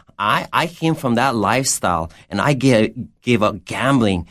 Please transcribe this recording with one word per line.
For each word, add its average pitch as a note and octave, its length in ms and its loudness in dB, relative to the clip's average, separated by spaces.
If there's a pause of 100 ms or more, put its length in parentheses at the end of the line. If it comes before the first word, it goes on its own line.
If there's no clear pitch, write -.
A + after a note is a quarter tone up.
(180)
I, A2+ 320 -2
I C#3 160 0
came D#3+ 280 -2
from B2+ 220 -2
that B2+ 180 0
lifestyle, G2 760 -2 (200)
and G2+ 100 -2
I C#3+ 140 2
gave, A#2+ 400 2 (260)
gave A#2+ 220 0
up G#2 240 -2
gambling, G#2+ 640 0